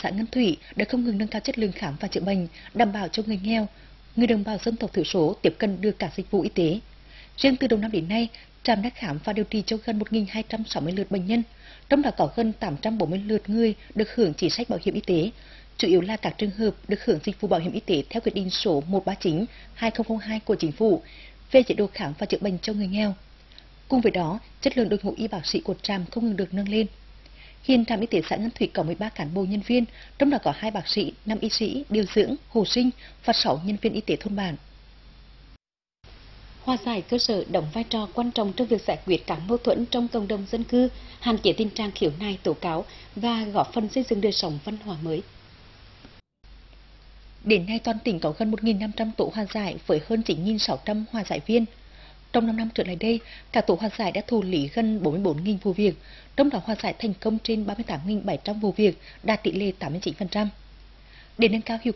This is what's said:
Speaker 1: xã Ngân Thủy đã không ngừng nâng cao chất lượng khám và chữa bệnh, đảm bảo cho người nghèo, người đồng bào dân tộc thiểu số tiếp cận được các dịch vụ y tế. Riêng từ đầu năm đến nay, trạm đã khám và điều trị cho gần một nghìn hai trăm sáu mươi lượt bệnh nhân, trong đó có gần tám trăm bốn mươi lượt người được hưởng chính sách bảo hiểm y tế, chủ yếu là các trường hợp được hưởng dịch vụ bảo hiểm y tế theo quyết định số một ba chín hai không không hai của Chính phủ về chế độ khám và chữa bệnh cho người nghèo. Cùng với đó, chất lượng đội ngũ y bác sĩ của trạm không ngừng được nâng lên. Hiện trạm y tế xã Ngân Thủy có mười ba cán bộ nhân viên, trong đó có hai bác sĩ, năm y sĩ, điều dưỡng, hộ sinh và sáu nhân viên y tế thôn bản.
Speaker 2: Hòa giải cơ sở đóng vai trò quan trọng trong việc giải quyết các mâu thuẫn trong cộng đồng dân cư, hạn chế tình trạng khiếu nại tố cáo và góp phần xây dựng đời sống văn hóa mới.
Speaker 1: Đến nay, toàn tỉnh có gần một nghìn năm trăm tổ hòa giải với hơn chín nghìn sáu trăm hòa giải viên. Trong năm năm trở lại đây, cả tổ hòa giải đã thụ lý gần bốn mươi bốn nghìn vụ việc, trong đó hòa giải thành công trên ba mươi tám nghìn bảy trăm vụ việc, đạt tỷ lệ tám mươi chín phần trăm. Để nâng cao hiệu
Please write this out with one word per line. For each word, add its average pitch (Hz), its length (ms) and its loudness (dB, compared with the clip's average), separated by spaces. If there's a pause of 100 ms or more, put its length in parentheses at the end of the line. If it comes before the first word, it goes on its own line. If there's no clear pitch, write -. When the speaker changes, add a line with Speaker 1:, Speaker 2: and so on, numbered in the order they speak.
Speaker 1:
xã 180 60 0
Ngân 208 220 -2
Thủy 226 260 2 (180)
đã 214 140 2
không 247 140 0
ngừng 226 140 0
nâng 214 100 0
cao 214 140 -6
chất 262 180 -4
lượng 208 120 0
khám 147 280 -6
và 202 80 -6
chữa 180 140 -2
bệnh, 185 260 0 (260)
đảm 214 180 2
bảo 202 160 -4
cho 214 180 -4
người 214 180 -2
nghèo, 220 240 0 (480)
người 233 120 4
đồng 220 160 4
bào 214 140 -4
dân 226 180 -2
tộc - 180 -6
thiểu 180 100 2
số 170 380 2
tiếp - 160 4
cận 196 240 -2
được 202 180 0
các 175 160 -4
dịch - 160 -8
vụ 196 100 2
y 202 80 0
tế. 175 300 0 (580)
Riêng 269 180 4
từ 262 120 0
đầu 220 120 4
năm 220 120 -2
đến 165 180 -2
nay, 226 180 0 (360)
trạm 214 180 2
đã 233 140 -2
khám 151 280 -4
và 214 100 -2
điều 208 120 0
trị 208 200 -2
cho 220 200 -4
gần 220 140 -2
một 214 140 -4
nghìn 220 160 2
hai 220 200 -6
trăm 220 160 -4
sáu - 160 -4
mươi 165 120 -2
lượt 196 180 -2
bệnh 190 140 0
nhân, 226 180 2 (460)
trong 285 120 6
đó 262 160 2
có 156 180 4
gần 226 180 2
tám 165 280 -4
trăm 220 160 0
bốn 165 120 2
mươi 190 160 -2
lượt 208 240 0
người 220 260 4 (200)
được 208 200 -2
hưởng 190 180 4
chính 165 160 2
sách - 200 -4
bảo 190 140 -2
hiểm 190 100 0
y - 80 -2
tế, 175 300 2 (460)
chủ - 100 2
yếu 190 140 8
là 208 160 -2
các - 200 -4
trường 214 120 0
hợp 208 220 0 (160)
được - 180 -2
hưởng 175 180 4
dịch - 180 -4
vụ 208 60 -2
bảo 175 120 4
hiểm 165 140 -4
y - 60 -2
tế 147 300 0
theo 226 120 -4
quyết - 140 -2
định 185 140 -4
số 156 380 0
một 190 180 0
ba 190 100 -2
chín 175 300 0 (280)
hai 226 180 -2
không 226 140 -2
không 220 120 -2
hai 214 220 -6
của 214 160 0
Chính 160 160 0
phủ 208 300 4 (500)
về 262 120 10
chế - 120 0
độ 208 180 2
khám 147 260 -4
và 208 60 -4
chữa - 160 0
bệnh 190 200 -2
cho 220 120 -4
người 208 140 -2
nghèo. 202 260 0 (720)
Cùng 254 140 4
với 220 100 4
đó, 180 280 0 (220)
chất 277 160 0
lượng 220 120 4
đội 202 140 2
ngũ 202 140 -2
y 220 100 -4
bác 190 180 -6
sĩ - 140 -2
của 185 220 -4
trạm 190 300 -4
không 233 140 -2
ngừng 208 120 0
được 185 160 -4
nâng 196 160 -2
lên. 214 180 2 (760)
Hiện 240 220 6
trạm 226 140 -2
y 226 80 -2
tế 175 220 2
xã - 60 0
Ngân 214 160 -2
Thủy - 220 0
có 170 100 0
mười 165 120 -2
ba 208 140 -4
cán 160 240 -8
bộ 190 120 0
nhân 202 220 -2
viên, 240 180 4 (320)
trong 285 120 4
đó 277 140 2
có 143 120 2
hai 220 160 -6
bác 202 160 -6
sĩ, 185 260 -2 (120)
năm 214 140 -2
y 220 100 0
sĩ, 240 400 -2
điều 208 160 2 (100)
dưỡng, 220 200 4 (140)
hộ 220 160 2
sinh 247 240 4 (360)
và 240 80 4
sáu 151 320 2
nhân 208 160 -2
viên 214 120 2
y 214 80 -2
tế 160 140 0
thôn 208 200 -4
bản. 185 200 -2 (2000)
Speaker 2:
Hòa 254 220 2
giải 226 160 -2
cơ 240 160 0
sở 214 340 2
đóng 175 220 2
vai 226 100 -2
trò 220 300 -4
quan 240 180 0
trọng 202 220 0
trong 247 140 0
việc 214 200 2
giải 160 180 0
quyết 180 220 2
các 156 200 -2
mâu 240 100 2
thuẫn 233 280 2
trong 240 220 0
cộng 220 200 -2
đồng 202 240 -2
dân 233 120 -2
cư, 247 260 4 (300)
hạn 226 180 0
chế 190 160 4
tình 220 160 0
trạng 208 220 -4
khiếu 175 280 0
nại 202 240 -4
tố 170 100 2
cáo 165 320 -4 (300)
và 220 280 -2
góp 208 300 0
phần 214 160 -2
xây 254 200 -2
dựng 202 120 0
đời 208 100 4
sống 160 340 -2
văn 214 200 -8
hóa 185 160 -6
mới. 160 200 -4 (2250)
Speaker 1:
Đến 208 220 4
nay, 220 140 -2
toàn 220 240 -2
tỉnh 190 160 0
có 160 180 0
gần 214 140 0
một 208 120 -4
nghìn 220 160 2
năm 214 180 -4
trăm 220 200 -2
tổ - 160 0
hòa 214 200 -4
giải 208 220 -4 (120)
với 156 200 2
hơn 226 160 0
chín 165 220 -2
nghìn 214 140 0
sáu 135 260 -2
trăm 214 260 -2
hòa 220 120 -4
giải 160 220 -6
viên. 226 200 2 (680)
Trong 233 140 4
năm 220 100 0
năm 226 180 -2
trở 202 80 0
lại 180 120 -4
đây, 220 240 2 (320)
cả 233 100 4
tổ 196 180 4
hòa 214 180 -2
giải 196 140 0
đã 208 160 -2
thụ 226 140 2
lý 175 320 0
gần 220 300 0
bốn 147 100 2
mươi 190 100 0
bốn 160 200 0
nghìn 202 140 0
vụ 185 160 0
việc, 196 220 2 (400)
trong 285 140 6
đó 226 140 -2
hòa 220 200 -4
giải 277 160 -2
thành 214 140 -2
công 220 300 -2
trên 220 220 -2
ba 196 80 -4
mươi 226 140 -6
tám 165 200 -4
nghìn 208 180 -2
bảy 175 180 -2
trăm 208 160 -4
vụ 208 120 2
việc, 202 260 4 (260)
đạt 214 200 2
tỷ - 80 0
lệ 196 280 0
tám 143 120 -6
mươi 175 120 -4
chín 160 100 -2
phần 185 140 -6
trăm. 208 220 0 (880)
Để 233 100 6
nâng 220 140 2
cao 226 200 -4
hiệu 226 140 0